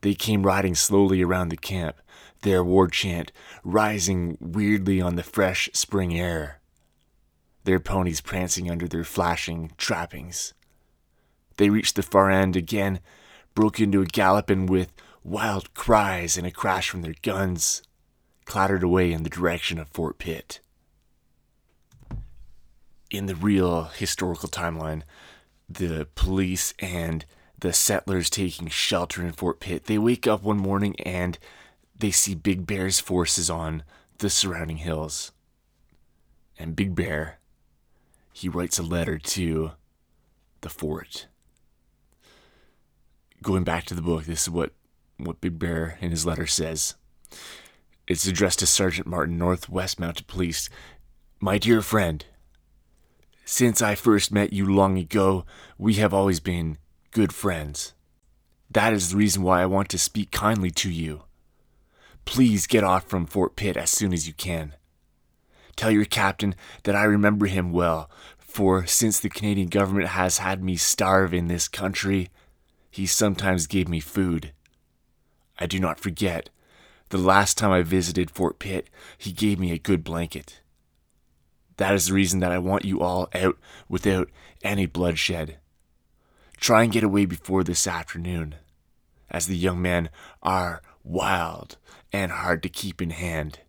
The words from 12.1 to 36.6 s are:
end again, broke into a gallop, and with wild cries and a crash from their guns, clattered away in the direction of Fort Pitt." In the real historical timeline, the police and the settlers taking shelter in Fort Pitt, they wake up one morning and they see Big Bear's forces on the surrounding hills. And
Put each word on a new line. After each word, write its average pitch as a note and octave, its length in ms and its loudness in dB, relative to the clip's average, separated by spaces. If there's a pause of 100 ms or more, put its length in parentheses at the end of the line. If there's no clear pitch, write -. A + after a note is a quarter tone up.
end F#2+ 240 2
again, F#2+ 460 -2 (540)
broke G#2+ 260 2
into G2+ 220 4
a F#2 40 2
gallop, G2 440 4
and F#2+ 180 2
with F#2 240 2 (320)
wild G2+ 480 -4
cries F#2+ 640 2
and F2 100 -4
a F2+ 40 -4
crash F#2+ 400 -2
from F#2 100 -8
their D#2+ 220 -8
guns, F#2+ 600 -2 (640)
clattered G2 380 0
away F2+ 280 4
in D#2+ 120 -2
the D#2+ 80 -4
direction E2+ 480 -2
of D#2 100 -10
Fort - 300 -6
Pitt." - 420 -10 (2500)
In G2 140 -6
the F#2+ 100 -4
real F2 500 2
historical F2 680 -4
timeline, D#2+ 520 -6 (640)
the E2 480 -4
police F#2+ 640 0
and E2+ 460 -6 (340)
the F2+ 140 -2
settlers F#2+ 560 0
taking F2 400 -4
shelter F2 560 -2
in F2 80 -6
Fort F2 260 -4
Pitt, F2+ 280 -8
they G#2+ 120 2
wake A#2 280 2
up G#2+ 160 2
one G#2 160 0
morning G2 420 0
and F2+ 380 -4 (600)
they G#2+ 120 0
see G2 240 0
Big F2+ 320 -2
Bear's F#2+ 340 -2
forces F2 480 0
on D#2+ 340 -6 (360)
the G#2 100 -2
surrounding E2 480 -2
hills. D#2 560 -6 (1300)
And D#2+ 180 -8